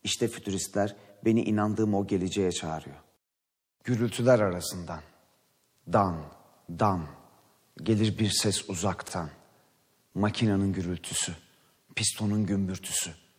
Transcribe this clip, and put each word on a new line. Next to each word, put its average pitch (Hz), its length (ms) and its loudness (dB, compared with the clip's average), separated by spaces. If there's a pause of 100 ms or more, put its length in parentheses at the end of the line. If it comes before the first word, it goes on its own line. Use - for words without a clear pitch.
İşte 113 240 0
fütüristler 101 680 -2 (300)
beni 113 180 4
inandığım 107 500 2
o 98 140 0
geleceğe 95 440 0
çağırıyor. 78 440 -8 (880)
Gürültüler 120 560 4
arasından, 87 640 -2 (920)
dan, 95 220 4 (540)
dan, 87 360 2 (800)
gelir 110 360 2
bir 107 100 2
ses - 400 0
uzaktan. 90 600 -4 (840)
Makinanın 98 600 2
gürültüsü, 90 640 -4 (600)
pistonun 107 500 0
gümbürtüsü. 92 680 -2 (280)